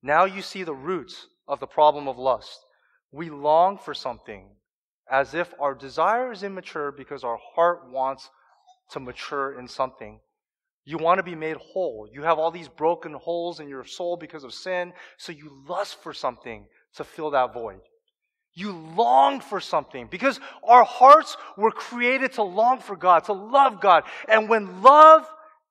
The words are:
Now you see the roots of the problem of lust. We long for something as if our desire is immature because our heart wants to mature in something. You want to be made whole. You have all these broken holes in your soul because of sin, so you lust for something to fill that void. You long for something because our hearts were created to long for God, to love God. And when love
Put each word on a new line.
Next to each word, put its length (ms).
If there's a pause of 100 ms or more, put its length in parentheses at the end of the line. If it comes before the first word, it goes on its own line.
Now 240
you 160
see 220
the 100
roots 540 (200)
of 120
the 80
problem 400
of 100
lust. 400 (540)
We 180
long 480
for 160
something 560 (580)
as 280
if 240
our 160
desire 560
is 100
immature 500
because 320
our 140 (160)
heart 380
wants 360 (640)
to 80
mature 600
in 80
something. 520 (640)
You 140
want 220
to 40
be 120
made 220
whole. 540
You 120
have 160
all 100
these 200
broken 440
holes 460
in 100
your 160
soul 320
because 260
of 80
sin, 420 (240)
so 140
you 360
lust 340
for 100
something 540 (300)
to 80
fill 280
that 220
void. 280 (720)
You 160
long 680
for 180
something 480
because 320 (240)
our 200
hearts 540 (180)
were 160
created 640
to 100
long 360
for 160
God, 300
to 80
love 460
God. 240 (240)
And 220
when 320
love 440 (460)